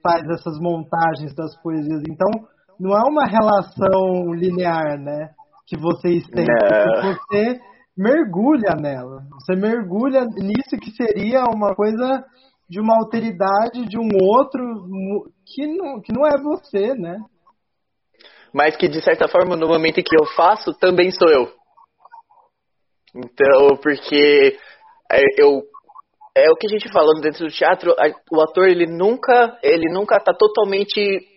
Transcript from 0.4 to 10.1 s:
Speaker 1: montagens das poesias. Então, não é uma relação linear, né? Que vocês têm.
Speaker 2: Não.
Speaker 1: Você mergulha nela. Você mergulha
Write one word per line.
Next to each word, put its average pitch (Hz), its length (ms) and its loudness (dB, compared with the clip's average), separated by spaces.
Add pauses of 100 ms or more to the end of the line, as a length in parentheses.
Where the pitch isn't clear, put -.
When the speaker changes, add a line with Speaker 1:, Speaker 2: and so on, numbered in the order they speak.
Speaker 1:
montagens 165 760 -4
das 156 260 -12
poesias. 156 480 -6
Então, 185 200 -2 (500)
não 190 180 0
é 220 100 2
uma 302 180 0
relação 190 1080 0
linear, 170 640 -4
né? 147 320 -10 (380)
Que 160 100 -12
vocês 170 500 -2
têm. 170 180 -2
Speaker 2:
Não. 110 680 2
Speaker 1:
Você 220 460 -4 (360)
mergulha 220 800 0
nela. 135 460 -6 (180)
Você 185 160 -4
mergulha 226 680 -2